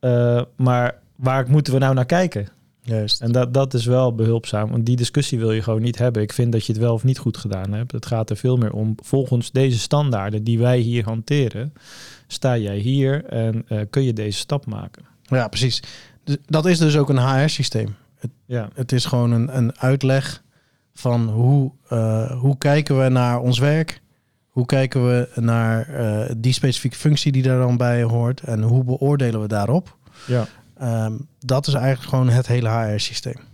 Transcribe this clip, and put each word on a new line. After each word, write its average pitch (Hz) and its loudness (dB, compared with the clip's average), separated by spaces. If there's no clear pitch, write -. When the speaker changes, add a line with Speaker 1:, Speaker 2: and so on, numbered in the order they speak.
Speaker 1:
Eh, 120 2
maar 123 0
waar 131 0
moeten 143 4
we 131 2
nou 135 2
naar 127 2
kijken? 165 0
Speaker 2:
Juist. 107 -2
Speaker 1:
En 117 0
dat, 123 2
dat 135 0
is 117 0
wel 127 2
behulpzaam, 110 0
want 117 0
die 123 2
discussie 123 -2
wil 113 0
je 110 0
gewoon 110 0
niet 120 -2
hebben. 120 0
Ik 104 -4
vind 120 0
dat 110 0
je 117 -2
het 107 -2
wel 117 2
of 110 -4
niet 131 2
goed - -4
gedaan 101 -6
hebt. 117 -6
Het 117 -8
gaat 110 -2
er 107 -4
veel 127 0
meer 113 0
om, 110 -2
volgens 127 -2
deze 131 2
standaarden 107 0
die 113 0
wij 123 4
hier 120 0
hanteren, 113 -2
sta 127 -2
jij 101 -2
hier 135 0
en, 113 -2
eh, 107 -2
kun 139 0
je 127 0
deze 107 -4
stap - -6
maken? 104 -12
Speaker 2:
Ja, 127 0
precies, 117 -2
d-, 143 -2
dat 156 0
is 180 4
dus 156 4
ook 139 2
een 139 2
H 135 2
R-systeem. 110 -2
Het, - -10
Speaker 1:
Ja. 117 -6
Speaker 2:
het 127 -4
is 123 2
gewoon 120 2
een, 120 0
een 120 0
uitleg 131 0
van 120 0
hoe, 131 2
eh, 110 0
hoe 135 2
kijken 143 2
we 131 4
naar 123 2
ons 120 0
werk? 151 0
Hoe 123 -2
kijken 131 2
we 123 2
naar, 113 0
eh, 110 -4
die 120 0
specifieke 127 -2
functie 147 0
die 131 0
daar 127 2
dan 123 2
bij 120 2
hoort? 117 0
En 110 -4
hoe 123 2
beoordelen 131 0
we 107 -4
daarop? 110 -2
Speaker 1:
Ja. 120 0
Speaker 2:
Ehm, 113 -2
dat 131 -2
is 143 0
eigenlijk 131 -2
gewoon 127 2
het 120 2
hele 120 0
H 110 0
R-systeem. 117 -6